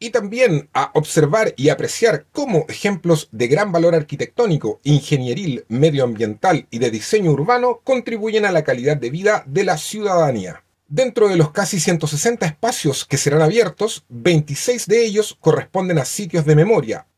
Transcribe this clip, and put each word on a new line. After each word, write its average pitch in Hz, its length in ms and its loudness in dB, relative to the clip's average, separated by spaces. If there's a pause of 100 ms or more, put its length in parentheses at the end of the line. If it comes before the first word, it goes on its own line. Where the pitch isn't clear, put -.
y 226 100 -10
también 208 640 0
a 139 200 0
observar 165 640 2
y 135 120 2
apreciar - 640 0
cómo 247 360 -2
ejemplos 170 640 -2
de 117 160 -2
gran 196 240 0
valor 170 240 2
arquitectónico, 147 880 -2
ingenieril, 139 840 -2
medioambiental 123 1040 0
y 117 100 -8
de 120 100 0
diseño 165 400 0
urbano 240 540 0
contribuyen 226 600 -2
a 202 60 0
la 165 140 0
calidad 135 320 0
de 120 140 -6
vida 196 360 0
de 147 160 -2
la 180 160 -2
ciudadanía. 156 840 -2 (240)
Dentro 214 400 2
de 190 60 0
los 160 160 4
casi 196 300 -2
ciento 160 260 0
sesenta 220 400 -2
espacios 156 580 -4
que - 120 -4
serán 147 260 2
abiertos, 208 680 0
veintiséis 151 760 0
de 226 180 4
ellos 208 360 -2
corresponden 165 580 0
a 135 60 0
sitios 170 420 -4
de 156 80 4
memoria, 151 640 2